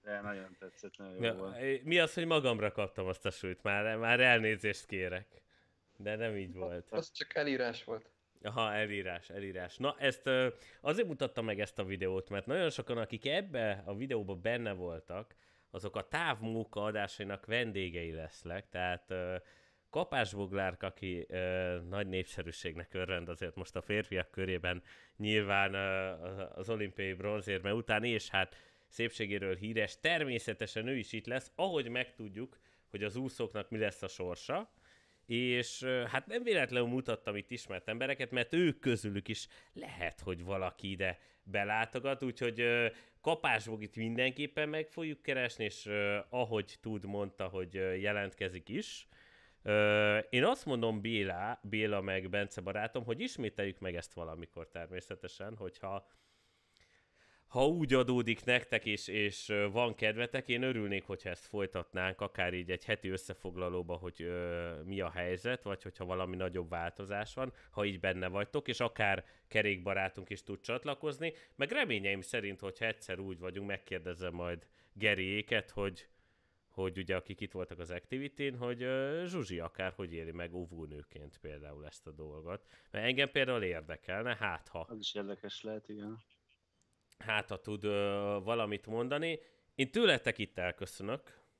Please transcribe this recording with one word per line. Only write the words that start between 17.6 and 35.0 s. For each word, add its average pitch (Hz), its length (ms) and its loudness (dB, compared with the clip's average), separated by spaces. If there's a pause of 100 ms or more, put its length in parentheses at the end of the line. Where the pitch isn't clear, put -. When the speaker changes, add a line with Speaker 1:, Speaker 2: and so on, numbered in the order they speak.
Speaker 2:
lesznek, 82 560 -8
tehát, 90 420 -2
ö, 92 260 -2 (540)
Kapás 131 440 0
Boglárka, 95 520 0
aki, 90 420 -4
ö, 92 480 0 (120)
nagy 98 180 -2
népszerűségnek 85 880 -4
örvend 90 340 0
azért 85 260 -6
most 92 220 -8
a 87 60 0
férfiak 104 480 0
körében, 90 520 0 (340)
nyilván, 101 580 4
ö, 95 360 0 (440)
az 95 160 -6
olimpiai 98 420 0
bronzérme 101 640 0
után, 110 300 2
és 117 240 2
hát 95 280 2 (320)
szépségéről 101 680 0
híres, 107 440 -2
természetesen 120 840 0
ő 135 100 0
is 110 160 -4
itt 110 140 -6
lesz, 127 280 -4
ahogy 160 340 2
megtudjuk, 117 720 -4 (320)
hogy 101 120 -4
az 104 140 -2
úszóknak 117 540 -2
mi 113 80 -2
lesz 104 240 0
a 95 60 -4
sorsa. 127 640 -4 (540)